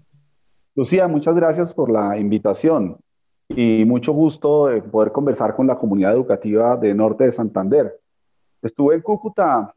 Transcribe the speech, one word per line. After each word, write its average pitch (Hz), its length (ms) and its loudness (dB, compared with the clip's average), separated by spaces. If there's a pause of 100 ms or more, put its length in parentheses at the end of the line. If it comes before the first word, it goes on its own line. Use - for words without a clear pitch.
(760)
Lucía, 180 320 0
muchas 160 260 0
gracias 170 400 0
por 127 160 -2
la 104 280 0
invitación 104 800 -2 (500)
y 113 360 2
mucho 123 280 0
gusto 151 560 2
de 117 120 0
poder 107 300 0
conversar 131 460 -2
con 131 100 0
la 127 100 0
comunidad 101 360 0
educativa 117 640 0
de 110 180 0
Norte 107 300 0
de 123 80 2
Santander. 107 680 -2 (640)
Estuve 143 320 0
en 165 60 -2
Cúcuta 202 760 -2